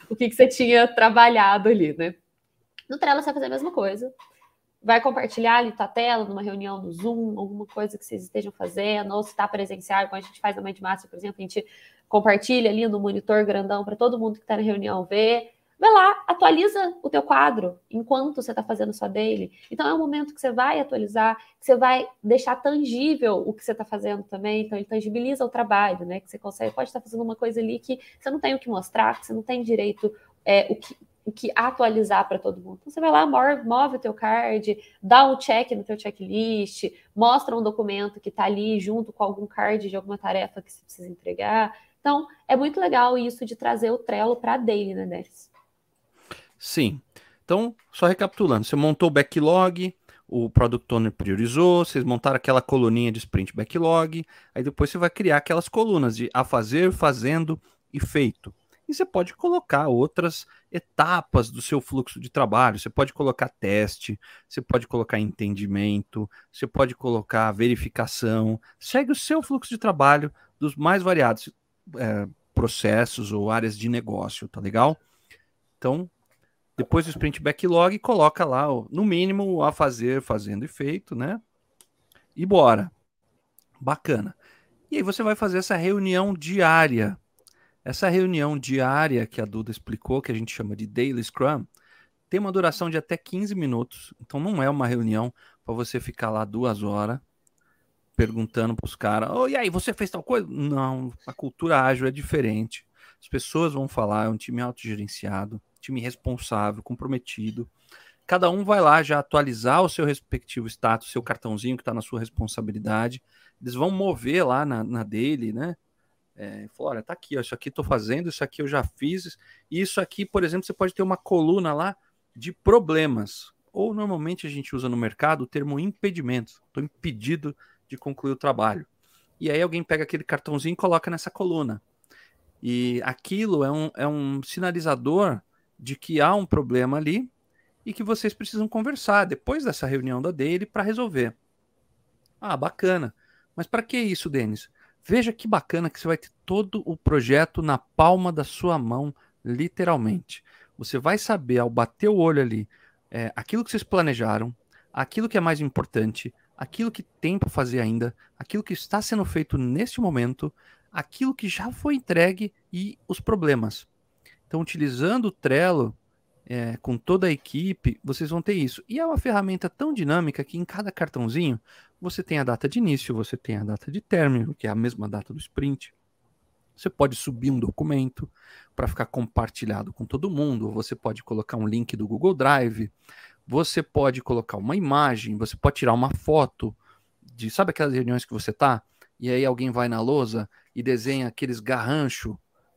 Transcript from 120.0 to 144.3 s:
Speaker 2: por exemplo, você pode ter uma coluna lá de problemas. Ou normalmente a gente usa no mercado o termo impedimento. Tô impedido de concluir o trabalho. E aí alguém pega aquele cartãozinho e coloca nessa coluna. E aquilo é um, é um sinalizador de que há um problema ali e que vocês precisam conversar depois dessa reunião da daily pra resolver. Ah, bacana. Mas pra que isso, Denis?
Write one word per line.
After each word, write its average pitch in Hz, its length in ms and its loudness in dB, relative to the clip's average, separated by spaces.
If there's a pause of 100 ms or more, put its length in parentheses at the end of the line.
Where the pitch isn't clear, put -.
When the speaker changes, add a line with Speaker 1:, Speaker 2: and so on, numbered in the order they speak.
Speaker 2:
por 190 180 0
exemplo, 175 220 -2
você - 80 -8
pode 185 200 -2
ter - 100 -4
uma 190 140 0
coluna 170 560 2
lá 175 220 -4 (400)
de 127 180 -12
problemas. 156 1000 2 (220)
Ou 214 200 -2
normalmente 180 520 -4
a 151 40 -10
gente 143 260 -10
usa 127 140 -4
no 120 80 -2
mercado 139 440 0
o 127 60 -6
termo 143 320 -6
impedimento. 160 800 -4 (120)
Tô - 80 -6
impedido 147 760 -6 (320)
de 135 100 -14
concluir 135 340 -6
o 135 60 -4
trabalho. 107 480 0 (540)
E 156 120 -4
aí 151 100 2
alguém 170 220 -2
pega 156 200 -2
aquele 151 200 -6
cartãozinho 147 500 -4
e 175 40 -6
coloca 170 340 0
nessa 165 180 -8
coluna. 156 520 -2 (800)
E 123 400 -2
aquilo 190 600 -2
é 135 80 0
um, 156 240 -2
é 135 120 -2
um 139 360 -4
sinalizador 160 960 -2 (400)
de 131 140 -10
que 156 260 -2
há 165 140 6
um 202 100 0
problema 127 520 0
ali 175 320 -2 (540)
e 220 80 -8
que 220 120 -8
vocês 214 300 -2
precisam 214 340 -6
conversar 220 580 0
depois 277 380 -4
dessa 151 240 -4
reunião 131 340 -2
da 160 80 -2
daily 170 360 -2
pra 208 180 -4
resolver. 196 520 -2 (1040)
Ah, 190 160 -4
bacana. 151 580 0 (420)
Mas 170 100 -8
pra 233 160 -2
que 226 160 -8
isso, 196 320 -2
Denis? 110 400 -4 (340)